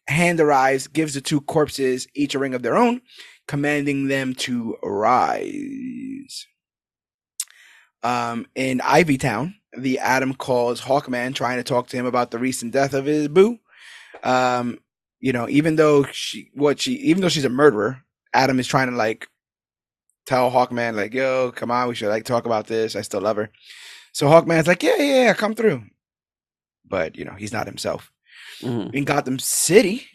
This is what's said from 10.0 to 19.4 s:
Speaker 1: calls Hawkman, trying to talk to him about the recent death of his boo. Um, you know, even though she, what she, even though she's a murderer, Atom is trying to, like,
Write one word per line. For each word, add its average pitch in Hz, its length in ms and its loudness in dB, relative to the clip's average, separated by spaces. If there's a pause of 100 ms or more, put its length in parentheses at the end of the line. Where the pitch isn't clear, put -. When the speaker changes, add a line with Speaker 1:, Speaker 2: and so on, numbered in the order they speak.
Speaker 1:
calls 123 480 -2
Hawkman, 131 540 -2
trying 127 220 -4
to 120 60 -6
talk 123 240 -2
to 131 100 -8
him 123 80 -4
about 123 260 0
the 117 80 -6
recent 123 340 -4
death 135 200 0
of 135 120 -2
his 151 220 0
boo. 196 320 4 (640)
Um, 127 560 0 (400)
you 131 120 -2
know, 123 160 -2
even 151 280 2
though 151 300 6
she, - 480 -10
what 143 260 0
she, 127 140 -2
even 156 280 2
though 180 80 2
she's 143 160 0
a 123 40 2
murderer, 123 520 4 (320)
Atom 131 260 4
is 120 80 -2
trying 131 220 0
to, 123 60 -6
like, 113 320 -2 (1000)